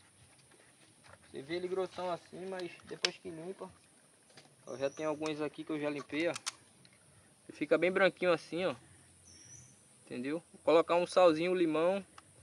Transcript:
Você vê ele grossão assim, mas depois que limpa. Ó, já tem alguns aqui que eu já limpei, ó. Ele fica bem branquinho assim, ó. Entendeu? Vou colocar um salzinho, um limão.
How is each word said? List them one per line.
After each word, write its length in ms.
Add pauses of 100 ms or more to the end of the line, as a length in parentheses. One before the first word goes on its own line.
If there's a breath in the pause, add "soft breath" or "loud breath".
(1200)
Você 180
vê 140
ele 140
grossão 420
assim, 360
mas 260 (140)
depois 300
que 140
limpa. 400 (960)
Ó, 100
já 140
tem 160
alguns 340
aqui 220
que 80
eu 80
já 100
limpei, 380
ó. 80 (1120)
Ele 80
fica 220
bem 140
branquinho 400
assim, 320
ó. 100 (1300)
Entendeu? 380 (100)
Vou 120
colocar 320
um 100
salzinho, 460
um 20
limão. 500 (380)